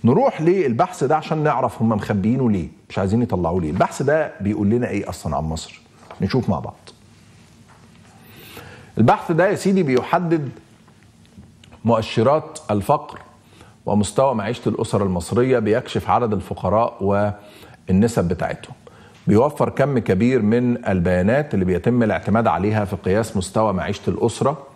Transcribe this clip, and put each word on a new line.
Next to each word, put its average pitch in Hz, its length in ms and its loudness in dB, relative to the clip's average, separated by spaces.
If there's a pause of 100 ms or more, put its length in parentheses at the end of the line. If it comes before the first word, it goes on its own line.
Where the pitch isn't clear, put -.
نروح 170 380 4
للبحث 160 600 2
ده 147 140 2
عشان 160 260 -4
نعرف 127 380 0
هم 113 80 2
مخبيينه 110 640 0
ليه، 87 160 -2 (220)
مش - 100 -6
عايزين 98 220 2
يطلعوه 180 400 0
ليه. 151 100 -2
البحث - 300 -2
ده 147 300 0 (100)
بيقول 101 280 0
لنا 117 180 0
إيه 95 220 -6
أصلًا 82 260 -6
عن 71 80 -4
مصر؟ - 380 -8 (400)
نشوف 107 280 0
مع 82 100 -2
بعض. - 160 -12 (2250)
البحث 180 340 2
ده 175 180 4
يا 185 60 0
سيدي 190 280 2
بيحدد 156 640 0 (1400)
مؤشرات 117 760 0 (120)
الفقر 139 480 0 (680)
ومستوى 104 500 2
معيشة 110 340 -4
الأسر 107 340 -2
المصرية، 113 560 0
بيكشف 107 500 -2
عدد 110 240 0
الفقراء 98 680 -2 (840)
والنسب 98 380 2
بتاعتهم، - 480 -6 (520)
بيوفر 117 420 2
كم 135 300 0
كبير 113 420 2
من 120 460 0
البيانات 95 680 2
اللي 95 120 0
بيتم 117 380 0
الاعتماد 107 440 0
عليها 101 380 0
في 92 100 -6
قياس 104 420 -2
مستوى 107 360 0
معيشة 92 360 -4
الأسرة 127 480 -2 (180)